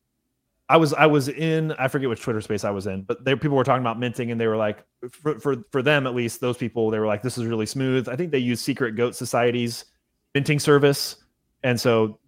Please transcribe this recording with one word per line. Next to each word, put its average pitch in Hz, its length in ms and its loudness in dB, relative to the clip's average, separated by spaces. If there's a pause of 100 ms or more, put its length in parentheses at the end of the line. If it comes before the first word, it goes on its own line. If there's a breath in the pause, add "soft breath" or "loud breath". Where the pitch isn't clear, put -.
(680)
I 143 80 6
was, 160 160 4
I 143 140 6
was 147 220 4
in, 160 440 -2
I 131 160 -2
forget 135 220 -2
which 110 100 -4
Twitter 107 220 -4
space 104 220 -4
I 104 60 0
was 98 160 -4
in, 95 140 -6
but 117 240 -8
they, 135 100 2
people 139 220 0
were 127 80 4
talking 131 180 2
about 117 160 -2
minting, 120 320 -4
and 117 80 -4
they 117 80 0
were 110 120 0
like, 107 260 -2 (260)
for, 147 300 -6
for, 139 160 0 (140)
for 131 120 0
them 139 240 2
at 123 80 -4
least, 120 280 -2
those 123 160 -2
people, 113 320 -2
they 110 80 -2
were 107 80 0
like, 104 160 0
"This 127 160 -6
is 117 80 -4
really 110 200 -2
smooth." 131 420 -2
I 123 80 -6
think 175 140 -4
they 143 80 2
use 123 220 0
Secret 123 320 -2
Goat 120 220 0
Society's 120 720 -2 (480)
minting 147 240 2
service, 143 580 4 (460)
and 123 180 0
so 110 480 2